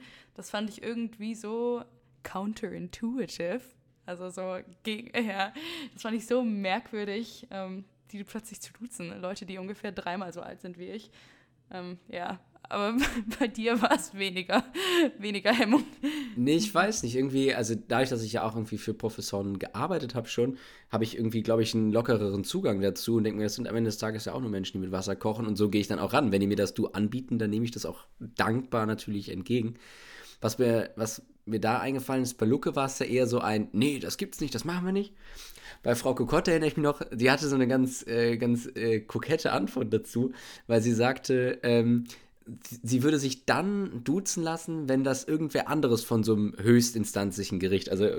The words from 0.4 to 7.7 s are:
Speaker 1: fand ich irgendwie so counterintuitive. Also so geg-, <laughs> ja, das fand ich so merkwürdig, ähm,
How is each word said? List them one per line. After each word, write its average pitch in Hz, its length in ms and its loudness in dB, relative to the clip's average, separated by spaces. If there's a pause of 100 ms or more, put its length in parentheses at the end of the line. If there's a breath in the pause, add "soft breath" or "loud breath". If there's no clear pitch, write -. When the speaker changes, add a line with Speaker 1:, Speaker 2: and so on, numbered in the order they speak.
Speaker 1:
fand 208 200 -4
ich 208 120 -14
irgendwie 226 540 -6
so 233 480 -4 (400)
counterintuitive. 202 1400 -6 (440)
Also 180 240 -10
so 185 280 -6 (260)
geg-, 220 340 -8
<laughs> 233 100 -2
ja, 196 240 -2 (420 loud breath)
das - 100 -18
fand 226 120 -4
ich 220 120 -6
so 247 160 2
merkwürdig, 208 1080 -4
ähm, 190 320 -10 (280)